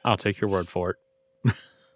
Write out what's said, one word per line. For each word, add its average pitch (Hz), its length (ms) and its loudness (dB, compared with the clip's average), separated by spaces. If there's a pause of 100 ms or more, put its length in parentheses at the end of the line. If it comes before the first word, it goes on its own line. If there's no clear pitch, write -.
I'll 110 120 4
take - 240 -2
your 104 100 0
word 90 180 0
for 90 220 -2
it. - 60 -4 (640)
<laughs> - 40 -20 (320)